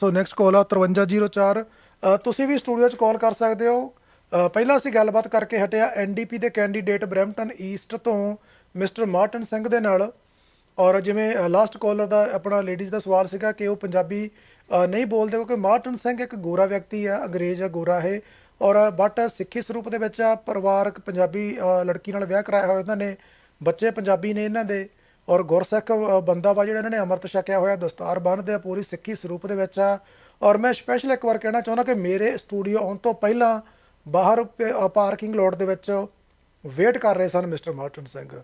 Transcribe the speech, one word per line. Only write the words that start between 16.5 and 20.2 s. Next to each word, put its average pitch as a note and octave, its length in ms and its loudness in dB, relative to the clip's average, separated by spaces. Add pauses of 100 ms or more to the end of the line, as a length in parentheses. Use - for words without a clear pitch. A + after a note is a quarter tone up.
ਵਿਅਕਤੀ G3+ 400 -4
ਆ, G3+ 200 -4
ਅੰਗਰੇਜ਼ F3 360 -4
ਆ, F#3+ 60 -2
ਗੋਰਾ E3+ 320 -2
ਹੈ, F#3+ 200 -2 (420)
ਔਰ G3+ 140 4 (140)
but G#3 400 0
ਸਿੱਖੀ A3+ 320 -8
ਸਰੂਪ A3+ 280 -10
ਦੇ A3+ 80 -4
ਵਿੱਚ A3 240 -4